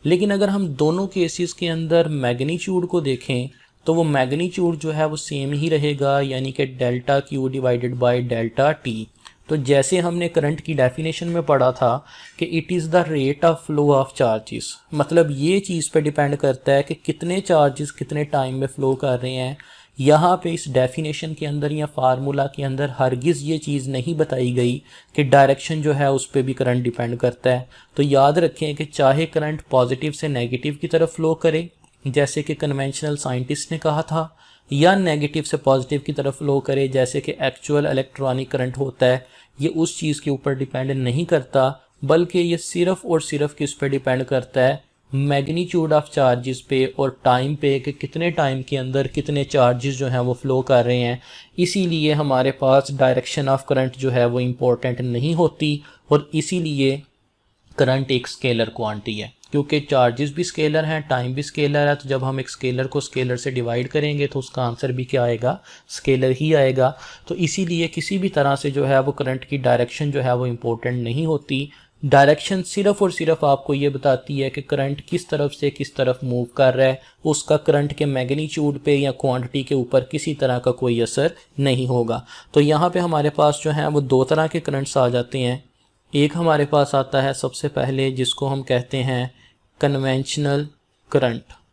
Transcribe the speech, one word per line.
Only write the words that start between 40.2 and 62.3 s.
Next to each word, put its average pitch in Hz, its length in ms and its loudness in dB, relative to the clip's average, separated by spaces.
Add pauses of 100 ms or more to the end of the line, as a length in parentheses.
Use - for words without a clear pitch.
के 147 100 -2
ऊपर 135 240 -2
डिपेंड 131 380 -4
नहीं 131 320 0
करता, 135 440 2 (340)
बल्कि 175 360 2
ये 170 200 0
सिर्फ 180 460 -2
और 165 160 0
सिर्फ 147 320 -4
किस 143 200 -4
पे 139 160 -4
डिपेंड 131 360 0
करता 131 360 -2
है, 139 240 2 (260)
magnitude 151 840 0
of 147 160 2
charges 127 520 0
पे 131 280 0
और 135 200 -2 (160)
टाइम 131 300 2
पे 139 240 0
कि 131 140 -8
कितने 165 380 -4
टाइम 135 320 -2
के 139 140 -6
अंदर 131 320 -2
कितने 143 360 -2
चार्जेस 127 520 2
जो 135 100 -4
हैं 127 120 0
वो 123 140 0
फ़्लो 131 300 -2
कर 127 220 4
रहे 123 120 2
हैं। 123 240 -2 (380)
इसीलिए 170 540 0
हमारे 139 400 2
पास 135 400 4
direction 135 560 2
of 135 180 2
current 131 300 0
जो 131 120 0
है 123 160 4
वो 120 140 0
इंपॉर्टेंट 123 640 0
नहीं 123 320 0
होती 151 460 0 (280)
और 147 260 2
इसीलिए 147 680 0 (680)
करंट 135 400 2
एक 123 160 0
स्केलर 113 440 -2
क्वांटिटी 107 480 -6
है, 104 120 -10 (200)
क्योंकि 147 300 0
चार्जेस 135 520 0
भी 170 100 -4
स्केलर 156 420 -2
हैं, 156 240 -2
टाइम 127 240 -2
भी 143 100 -6
स्केलर 147 440 0
है। 143 80 2
तो 135 140 -14
जब 135 140 0
हम 135 160 -4